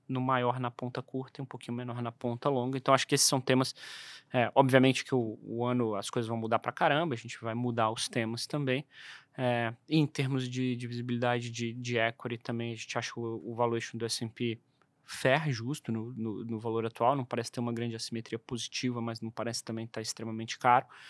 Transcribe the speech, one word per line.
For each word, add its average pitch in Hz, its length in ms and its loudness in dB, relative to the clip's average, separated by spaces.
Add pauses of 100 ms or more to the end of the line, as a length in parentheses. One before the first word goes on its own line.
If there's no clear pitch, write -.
no 131 140 -2
maior 127 400 2
na 120 100 -2
ponta 123 300 -6
curta 131 400 -10
e - 20 -8
um - 20 -8
pouquinho 120 300 -8
menor 123 260 -6
na 117 100 -4
ponta 120 380 -2
longa. 131 280 0
Então, 135 160 4
acho 131 120 8
que 143 100 2
esses - 120 6
são 135 140 2
temas, 131 340 4 (560)
é, 120 240 2
obviamente 131 480 8
que - 100 -6
o, 113 300 0
o 113 220 -4
ano 123 280 0
as 101 160 -4
coisas 113 200 -2
vão 117 80 -2
mudar 113 220 2
pra 123 120 -4
caramba, 156 440 2
a - 20 -4
gente 120 240 -12
vai 113 120 -4
mudar 117 380 0
os - 160 -4
temas 117 400 -4
também. 143 380 -2 (520)
É, 120 360 0 (160)
e 156 80 2
em 147 100 6
termos 131 420 -2
de, 127 280 -2
de 120 100 -8
visibilidade 120 640 -2
de, 117 220 -4
de 120 240 -4
equity 117 400 0
também, 117 340 -6
a 113 40 -8
gente - 220 -8
acha 117 220 -2
o, 113 320 -6
o - 20 -10
valuation 117 440 0
do 117 80 -4
S - 180 -4
and 110 60 -4
P 117 280 -4 (460)
fair, 143 480 2
justo 117 400 -6
no, 113 220 -6
no, 110 320 -6
no 113 140 -4
valor 113 260 -2
atual, 117 280 2
não 135 120 -2
parece 117 260 -4
ter - 80 -6
uma 120 140 -2
grande 117 220 -4
assimetria 113 440 -6
positiva, 120 600 -4
mas 113 180 -6
não 113 100 -8
parece 113 340 -4
também 113 220 -6
tá 113 140 -10
extremamente 113 580 -8
caro. 123 280 6 (240)